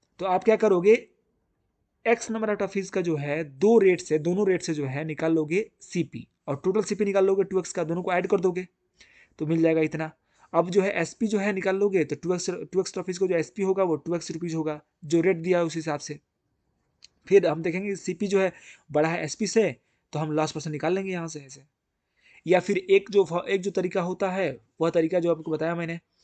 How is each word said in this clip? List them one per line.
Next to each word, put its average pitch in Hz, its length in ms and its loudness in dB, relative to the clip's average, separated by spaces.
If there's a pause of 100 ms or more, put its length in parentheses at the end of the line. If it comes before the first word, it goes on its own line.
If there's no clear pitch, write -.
(200)
तो 180 60 -4
आप 180 180 0
क्या 220 120 4
करोगे, 196 360 4 (1120)
एक्स 226 260 0
number 220 200 -4
of 202 80 -2
toffees 196 320 -6
का 190 100 -2
जो 170 160 -2
है 147 280 -4
दो 160 340 4
रेट 190 220 4
से, 151 180 -2
दोनों 180 300 0
रेट 180 140 0
से 165 120 -4
जो 147 120 -4
है 139 180 -6
निकाल 160 300 -2
लोगे 160 300 0 (180)
सीपी - 440 -6 (220)
और 139 160 -4
टोटल 190 180 2
सीपी 208 220 -2
निकाल 196 220 2
लोगे 196 180 2
टू 185 140 -2
एक्स 180 140 -6
का, 175 120 -2
दोनों 170 180 -4
को 185 100 -2
ऐड 185 140 0
कर 196 140 2
दोगे 180 260 0 (720)
तो 156 80 -4
मिल 165 160 2
जाएगा 160 200 4
इतना। 156 280 -4 (420)
अब 175 180 2
जो 190 120 4
है 196 100 0
एसपी 180 340 -2
जो 208 120 0
है 202 140 0
निकाल 190 240 0
लोगे 196 280 2
तो - 120 -6
टू 175 180 -4
एक्स, 175 160 -6
टू 170 300 -4
एक्स 185 140 -4
टॉफीज 180 240 -6
को 185 100 0
जो 180 80 2
एसपी 165 260 -4
होगा 190 220 2
वो 165 120 0
टू 165 180 -4
एक्स 165 160 -6
रुपीज 165 240 -6
होगा, 151 260 -4 (240)
जो 165 160 2
रेट 175 160 4
दिया 175 220 0
है 175 60 2
उस 160 120 -4
हिसाब 156 240 -6
से। 147 180 -14 (1120)
फिर 185 180 6
हम 160 160 0
देखेंगे 185 340 -4
सीपी 185 300 -6
जो 190 140 2
है 185 120 2 (400)
बड़ा 151 160 4
है 170 160 -4
एसपी 175 220 -4
से - 180 2 (480)
तो 151 60 -4
हम 156 140 -4
लॉस 151 200 0
परसेंट 156 200 -8
निकाल 151 220 -2
लेंगे 190 180 -4
यहाँ 170 160 -6
से 151 120 -14
ऐसे। 135 220 -20 (840)
या 180 140 6
फिर 196 180 -2
एक 196 320 2
जो 196 140 6
फ-, 170 240 -4
एक 196 140 0
जो 196 80 -4
तरीका 185 320 -2
होता 185 280 -2
है 180 280 -2 (220)
वह 165 100 2
तरीका 170 300 2
जो 165 140 2
आपको 160 160 -8
बताया 156 240 -2
मैंने 170 240 -6 (260)